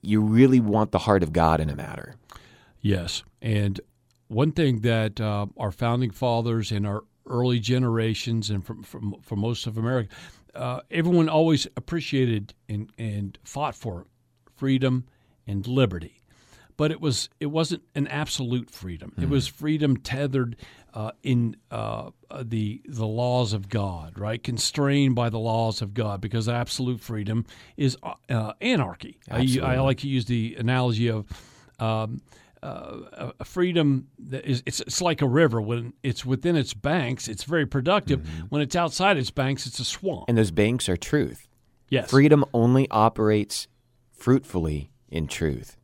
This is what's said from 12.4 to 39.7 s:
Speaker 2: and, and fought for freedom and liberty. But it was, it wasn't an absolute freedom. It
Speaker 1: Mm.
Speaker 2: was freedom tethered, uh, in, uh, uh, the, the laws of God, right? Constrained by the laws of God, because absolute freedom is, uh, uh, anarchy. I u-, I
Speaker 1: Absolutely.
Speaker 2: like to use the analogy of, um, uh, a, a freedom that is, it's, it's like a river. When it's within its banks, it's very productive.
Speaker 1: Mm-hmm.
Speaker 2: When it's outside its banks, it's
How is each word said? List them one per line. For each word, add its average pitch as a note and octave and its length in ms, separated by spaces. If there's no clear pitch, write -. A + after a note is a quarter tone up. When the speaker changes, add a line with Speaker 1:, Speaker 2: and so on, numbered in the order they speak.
Speaker 2:
and, G#2 300
and G#2 480
fought C#3 300
for F2 300
freedom C3 500
and G2+ 200
liberty. G#2 500
But D3+ 140
it D#3 80
was, - 300
it D#3 80
wasn't D#3+ 360
an C#3+ 140
absolute C3+ 640
freedom. F2+ 460
It - 80
Speaker 1:
Mm. D#3+ 40
Speaker 2:
was C#3 180
freedom D3+ 500
tethered, C3 580
uh, G#2+ 160
in, A#2+ 340
uh, A2 400
uh, C3+ 140
the, A2 400
the A2+ 200
laws A#2+ 480
of G2 160
God, F2 480
right? G#2+ 240
Constrained C#3 720
by A#2+ 160
the A2 100
laws A2+ 420
of G2+ 120
God, G#2 280
because A2+ 280
absolute A#2+ 500
freedom A2 460
is, C3+ 240
uh, - 120
uh, A2 320
anarchy. D#3+ 580
I A2+ 100
u-, C3 220
I - 40
Speaker 1:
Absolutely. B2+ 200
Speaker 2:
like C3+ 140
to C#3+ 80
use C3 180
the A#2 320
analogy A#2+ 520
of, A2 180
um, A2 420
uh, - 340
a, - 280
a - 40
freedom E3 600
that C3+ 260
is, B2 200
it's, - 160
it's - 200
like E3+ 200
a C#3 60
river. B2 340
When A#2 320
it's B2+ 220
within C3+ 300
its C#3 200
banks, C3 520
it's G#2+ 160
very D3+ 220
productive. C#3 560
Speaker 1:
Mm-hmm. D#2 280
Speaker 2:
When D3 120
it's C#3+ 140
outside F3+ 420
its B2+ 140
banks, C#3 360
it's - 120